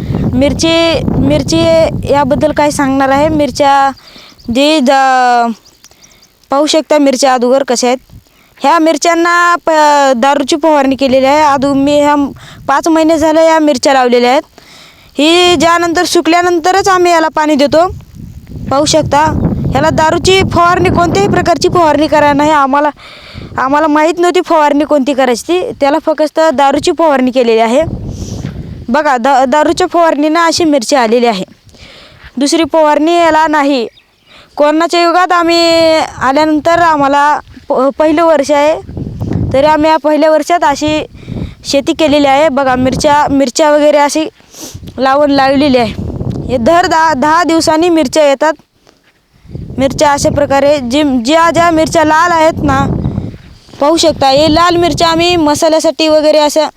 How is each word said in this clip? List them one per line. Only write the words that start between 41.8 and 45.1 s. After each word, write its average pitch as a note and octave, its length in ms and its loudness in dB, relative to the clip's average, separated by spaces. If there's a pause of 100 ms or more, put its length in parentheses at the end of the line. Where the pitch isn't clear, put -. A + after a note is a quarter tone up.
केलेली C#4+ 340 2
आहे. C#4+ 220 2
बघा, C4 260 -2
मिरच्या, C#4+ 520 0
मिरच्या C#4 440 0
वगैरे D4 260 2
अशी D4 300 0 (720)
लावून C#4 340 0